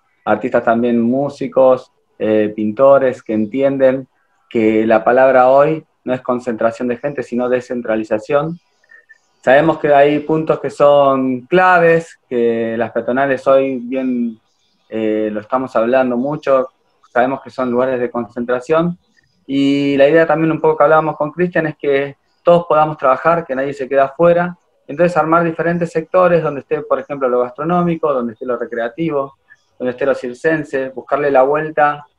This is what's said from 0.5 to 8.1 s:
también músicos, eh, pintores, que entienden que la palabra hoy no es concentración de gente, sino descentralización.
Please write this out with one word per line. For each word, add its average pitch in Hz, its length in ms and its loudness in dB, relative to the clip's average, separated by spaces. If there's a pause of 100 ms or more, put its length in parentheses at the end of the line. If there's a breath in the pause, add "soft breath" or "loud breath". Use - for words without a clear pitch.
también 117 380 0
músicos, 131 920 0 (260)
eh, 107 380 0
pintores, 131 680 2
que 110 120 -8
entienden 131 760 0 (420)
que 110 380 2
la 113 160 2
palabra 127 460 4
hoy 151 360 2 (200)
no 127 80 -4
es 127 80 -4
concentración 120 680 -4
de 120 80 -4
gente, 143 260 -8
sino 123 280 -4
descentralización. 123 1120 -4 (800 soft breath)